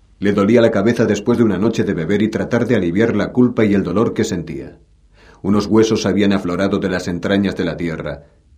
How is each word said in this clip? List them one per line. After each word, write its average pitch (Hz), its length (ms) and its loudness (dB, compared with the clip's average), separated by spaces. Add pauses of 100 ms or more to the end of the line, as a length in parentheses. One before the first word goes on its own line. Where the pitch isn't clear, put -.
(200)
Le 101 140 0
dolía 101 280 4
la 113 80 4
cabeza 110 360 2
después 104 340 0
de 120 40 4
una 101 140 2
noche 110 260 0
de 95 120 -2
beber 82 260 -2
y 107 80 2
tratar 117 380 -2
de 123 80 0
aliviar 98 400 0
la 95 160 -4
culpa 120 340 2
y 101 80 2
el 98 80 2
dolor 92 320 -2
que 113 100 -2
sentía. 80 560 -8 (640)
Unos 101 240 0
huesos 110 400 2
habían 98 260 2
aflorado 95 460 -2
de 92 120 -2
las 90 180 -4
entrañas 95 480 -2
de 92 100 -4
la 80 100 -4
tierra, 78 500 -8 (320)